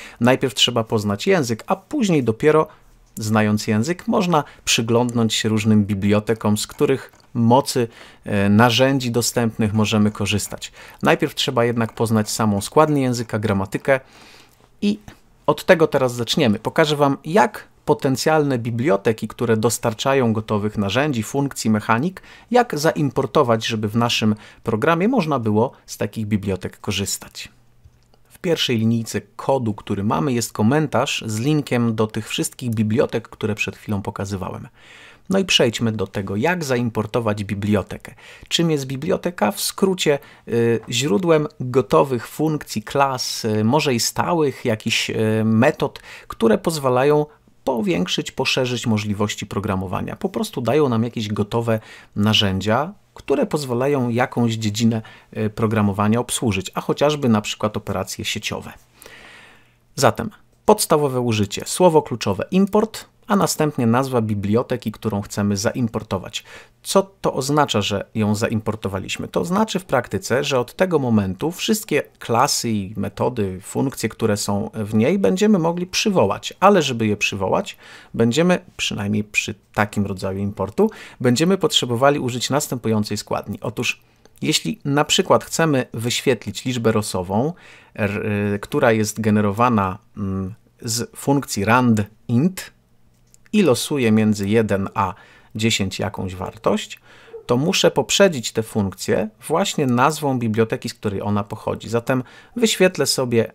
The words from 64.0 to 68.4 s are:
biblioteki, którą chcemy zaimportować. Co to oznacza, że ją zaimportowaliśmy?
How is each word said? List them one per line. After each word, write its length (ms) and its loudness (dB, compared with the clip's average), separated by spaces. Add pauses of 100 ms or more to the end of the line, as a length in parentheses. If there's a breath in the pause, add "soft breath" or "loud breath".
biblioteki, 720 -2
którą 300 -4
chcemy 340 -2
zaimportować. 880 -4 (380 loud breath)
Co 200 2
to 320 -6
oznacza, 460 0
że 340 -2
ją 200 0
zaimportowaliśmy? 960 -4